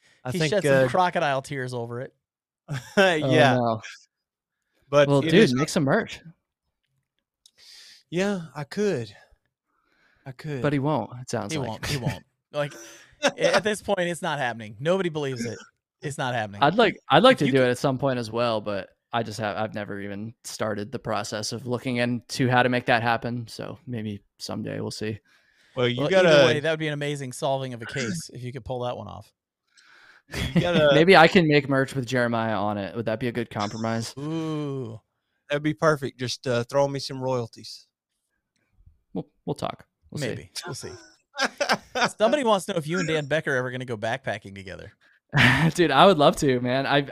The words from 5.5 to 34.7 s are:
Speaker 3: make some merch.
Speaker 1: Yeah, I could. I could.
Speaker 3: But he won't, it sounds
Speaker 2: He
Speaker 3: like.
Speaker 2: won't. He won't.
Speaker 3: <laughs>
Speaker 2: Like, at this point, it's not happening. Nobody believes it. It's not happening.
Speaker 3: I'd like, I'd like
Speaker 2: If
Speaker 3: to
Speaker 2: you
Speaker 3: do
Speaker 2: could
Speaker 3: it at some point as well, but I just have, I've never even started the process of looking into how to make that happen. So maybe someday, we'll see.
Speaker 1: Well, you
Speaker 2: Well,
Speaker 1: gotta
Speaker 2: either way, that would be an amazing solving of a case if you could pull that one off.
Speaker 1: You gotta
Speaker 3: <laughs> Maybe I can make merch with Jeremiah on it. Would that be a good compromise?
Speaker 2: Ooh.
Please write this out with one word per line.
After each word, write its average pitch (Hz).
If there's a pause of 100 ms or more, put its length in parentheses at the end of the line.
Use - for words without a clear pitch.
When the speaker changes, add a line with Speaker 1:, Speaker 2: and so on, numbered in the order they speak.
Speaker 3:
make 139
some 160
merch. 170 (1900)
Speaker 1:
Yeah, 190 (120)
I 147
could. 180 (1080)
I 135
could. 143
Speaker 3:
But 143
he 147
won't, 131 (100)
it 127
sounds 107
Speaker 2:
He 156
Speaker 3:
like. 127
Speaker 2:
won't. 107
He 147
won't. 110
Speaker 3:
<laughs> - (200)
Speaker 2:
Like, 143 (640)
at -
this 208
point, 196
it's 175
not 156
happening. 113
Nobody 175
believes 135
it. 107 (420)
It's 143
not 131
happening. 107
Speaker 3:
I'd 160
like, 220 (140)
I'd 151
like 254
Speaker 2:
If -
Speaker 3:
to 151
Speaker 2:
you 127
Speaker 3:
do 135
Speaker 2:
could 127
Speaker 3:
it 123
at 120
some 131
point 131
as 110
well, 117
but 98 (240)
I 117
just 107
have, 101
I've 110
never 104
even 101 (120)
started 107
the -
process 107
of 120
looking 120
into 120
how 123
to 123
make 123
that 120
happen. 117
So 107
maybe 107 (160)
someday, 107
we'll 107
see. 107 (560)
Speaker 1:
Well, 123
you 123
Speaker 2:
Well, 147
Speaker 1:
gotta 185
Speaker 2:
either 143
way, 151
that 151
would 160
be 156
an 151
amazing 143
solving 135
of 117
a -
case 156
if 123
you 123
could 123
pull 127
that 123
one 104
off. 90 (1200)
Speaker 1:
You 170
gotta 165
Speaker 3:
<laughs> 139
Maybe 170
I 165
can 170
make 147
merch 135
with 131
Jeremiah 117
on 104
it. 95
Would 113
that 113
be 127
a 117
good 117
compromise? 113
Speaker 2:
Ooh. 147 (520)